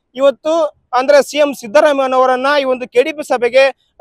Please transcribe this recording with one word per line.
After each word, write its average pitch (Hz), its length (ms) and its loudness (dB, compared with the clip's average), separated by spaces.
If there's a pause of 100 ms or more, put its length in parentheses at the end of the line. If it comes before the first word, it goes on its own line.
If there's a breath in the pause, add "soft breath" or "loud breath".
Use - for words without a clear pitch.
(140)
ಇವತ್ತು 277 400 0 (380)
ಅಂದ್ರೆ 269 300 2
ಸಿ - 160 -6
ಎಂ 285 160 0
ಸಿದ್ದರಾಮಯ್ಯನವರನ್ನ 262 920 0 (140)
ಈ 277 40 -2
ಒಂದು 247 240 -4
ಕೆ 247 140 2
ಡಿ 311 100 -4
ಪಿ 294 160 -12
ಸಭೆಗೆ, 254 720 0